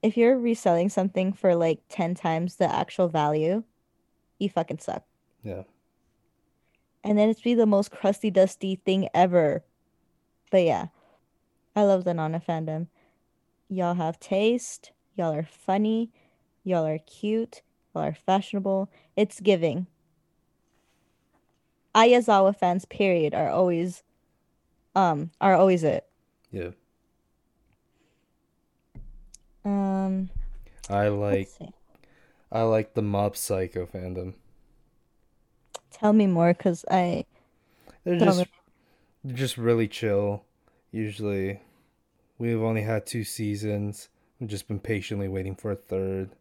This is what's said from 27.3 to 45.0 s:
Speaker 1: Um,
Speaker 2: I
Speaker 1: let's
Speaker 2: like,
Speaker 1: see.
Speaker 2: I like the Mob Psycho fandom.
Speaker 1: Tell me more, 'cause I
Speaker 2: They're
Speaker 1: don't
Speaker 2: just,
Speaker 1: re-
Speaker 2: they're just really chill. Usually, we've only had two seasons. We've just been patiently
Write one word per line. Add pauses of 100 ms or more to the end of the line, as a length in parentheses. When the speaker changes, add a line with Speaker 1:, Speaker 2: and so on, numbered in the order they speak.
Speaker 1:
Um, (580)
Speaker 2:
I
Speaker 1:
let's
Speaker 2:
like,
Speaker 1:
see. (760)
Speaker 2:
I
like
the
Mob
Psycho
fandom. (1600)
Speaker 1:
Tell
me
more,
'cause
I (800)
Speaker 2:
They're
Speaker 1:
don't
Speaker 2:
just,
Speaker 1:
re- (720)
Speaker 2:
they're
just
really
chill. (480)
Usually, (800)
we've
only
had
two
seasons. (300)
We've
just
been
patiently